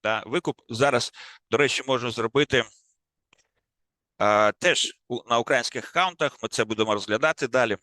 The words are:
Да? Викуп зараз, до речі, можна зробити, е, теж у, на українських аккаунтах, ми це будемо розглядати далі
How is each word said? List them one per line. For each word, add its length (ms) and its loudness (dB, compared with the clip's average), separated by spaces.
Да? 240 -2
Викуп 420 -4
зараз, 440 0
до 60 0
речі, 300 0
можна 240 0
зробити, 540 0
е, 320 4
теж 460 -2
у, 220 -8
на 80 2
українських 500 -2
аккаунтах, 540 -4
ми 60 -6
це 160 -2
будемо 300 0
розглядати 540 -2
далі 340 2